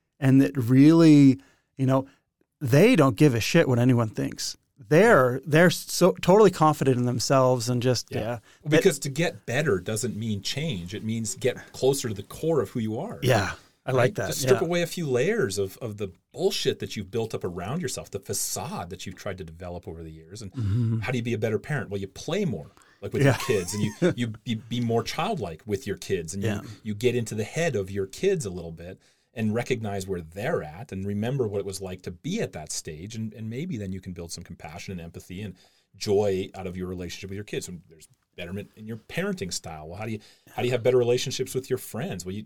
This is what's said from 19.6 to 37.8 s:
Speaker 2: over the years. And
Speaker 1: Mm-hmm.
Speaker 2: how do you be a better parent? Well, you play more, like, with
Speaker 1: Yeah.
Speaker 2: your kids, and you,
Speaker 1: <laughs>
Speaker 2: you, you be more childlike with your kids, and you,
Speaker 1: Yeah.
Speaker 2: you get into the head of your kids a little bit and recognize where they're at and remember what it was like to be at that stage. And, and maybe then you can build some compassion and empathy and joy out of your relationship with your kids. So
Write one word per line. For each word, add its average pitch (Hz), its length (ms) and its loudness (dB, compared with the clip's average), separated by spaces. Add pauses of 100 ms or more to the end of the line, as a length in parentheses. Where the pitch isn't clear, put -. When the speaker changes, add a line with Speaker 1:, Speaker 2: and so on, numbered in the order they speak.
Speaker 2:
over 82 160 -12
the 80 80 -14
years. 82 300 -18
And 98 100 -14
Speaker 1:
Mm-hmm. 113 480 -2
Speaker 2:
how 117 100 -4
do 123 80 -2
you 113 60 -4
be 117 100 -2
a 110 40 -2
better 110 200 0
parent? 104 320 -6
Well, 101 100 -6
you 98 80 -8
play 190 360 -4
more, 87 260 -6 (320)
like, 101 100 -10
with - 100 0
Speaker 1:
Yeah. 131 140 6 (120)
Speaker 2:
your 107 120 2
kids, 90 140 -6
and 104 100 -4
you, 104 160 -2
Speaker 1:
<laughs> 175 160 2
Speaker 2:
you, 117 160 -2 (120)
you 113 120 -4
be 113 240 -6
more 113 240 0
childlike 151 640 -6
with 101 200 -4
your 95 100 -4
kids, 87 380 -6
and 98 80 -6
you, 107 80 0
Speaker 1:
Yeah. 101 100 -4 (220)
Speaker 2:
you 107 120 -6
get 117 200 0
into 117 220 -4
the 107 80 -2
head 156 320 -2
of 95 140 -4
your 98 160 -2
kids 185 400 -2
a 95 40 -6
little 85 220 -10
bit 85 280 -16 (340)
and 110 200 -2
recognize 110 540 -4
where 90 140 -4
they're 95 420 -4
at 82 260 -14
and 98 160 -6
remember 113 400 -2
what 101 140 -4
it 92 60 -4
was 95 140 -8
like 92 220 -10
to - 80 -10
be 170 300 -8
at 107 140 -6
that 78 180 -12
stage. 85 420 -12
And, 110 200 -8
and 110 140 -12
maybe 139 280 -8
then 98 160 -6
you 95 80 -8
can 90 120 -12
build 87 200 -14
some 92 100 -12
compassion - 480 -14
and 90 100 -10
empathy 90 420 -12
and 98 120 -10 (420)
joy 98 600 2
out 92 100 -10
of 90 100 -8
your 92 120 -6
relationship 90 420 -10
with 95 60 -10
your 104 80 -10
kids. - 220 -8
So 92 80 -12 (140)